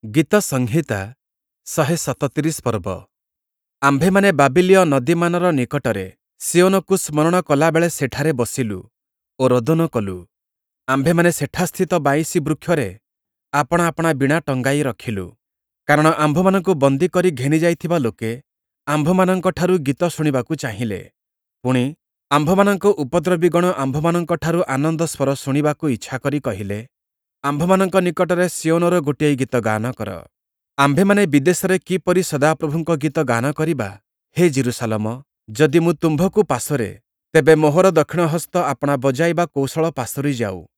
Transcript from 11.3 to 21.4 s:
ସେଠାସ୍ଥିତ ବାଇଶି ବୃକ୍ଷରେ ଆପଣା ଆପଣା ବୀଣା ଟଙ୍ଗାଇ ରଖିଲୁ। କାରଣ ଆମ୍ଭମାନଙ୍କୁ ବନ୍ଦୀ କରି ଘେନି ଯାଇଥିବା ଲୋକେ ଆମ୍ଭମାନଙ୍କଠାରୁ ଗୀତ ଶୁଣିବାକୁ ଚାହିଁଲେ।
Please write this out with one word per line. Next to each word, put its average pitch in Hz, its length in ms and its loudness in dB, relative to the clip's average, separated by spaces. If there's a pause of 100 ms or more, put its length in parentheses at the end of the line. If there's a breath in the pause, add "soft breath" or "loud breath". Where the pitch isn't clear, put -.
ସେଠାସ୍ଥିତ - 640 -4
ବାଇଶି 151 460 0
ବୃକ୍ଷରେ 143 600 -4 (540)
ଆପଣା 170 340 0
ଆପଣା 165 260 -2
ବୀଣା 139 260 0
ଟଙ୍ଗାଇ 135 440 -2
ରଖିଲୁ। 107 540 -8 (500)
କାରଣ 151 200 4
ଆମ୍ଭମାନଙ୍କୁ 175 680 2
ବନ୍ଦୀ 139 340 2
କରି 180 240 0
ଘେନି 143 280 -2
ଯାଇଥିବା 170 380 -2
ଲୋକେ 117 440 -4 (460)
ଆମ୍ଭମାନଙ୍କଠାରୁ 180 880 0
ଗୀତ 143 300 -2
ଶୁଣିବାକୁ 147 480 -2
ଚାହିଁଲେ। 110 560 -8 (520)